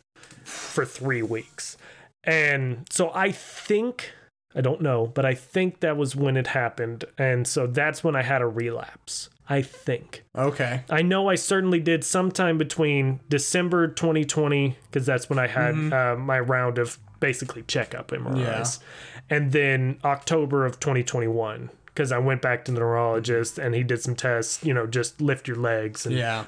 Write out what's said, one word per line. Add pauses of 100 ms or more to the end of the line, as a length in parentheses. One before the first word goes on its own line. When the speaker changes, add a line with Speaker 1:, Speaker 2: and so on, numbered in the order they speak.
(420)
Speaker 1:
for
three
weeks. (480)
And
so
I
think, (420)
I
don't
know,
but
I
think
that
was
when
it
happened. (120)
And
so
that's
when
I
had
a
relapse, (200)
I
think. (120)
Speaker 2:
Okay.
Speaker 1:
I
know
I
certainly
did
sometime
between
December
twenty
twenty, (140)
'cause
that's
when
I
had,
Speaker 2:
Mm-hmm.
Speaker 1:
uh,
my
round
of (220)
basically
checkup
M
R
Is,
Speaker 2:
Yeah. (680)
Speaker 1:
and
then
October
of
twenty
twenty-one, (260)
'cause
I
went
back
to
the
neurologist
and
he
did
some
tests,
you
know,
just
lift
your
legs
and
Speaker 2:
Yeah.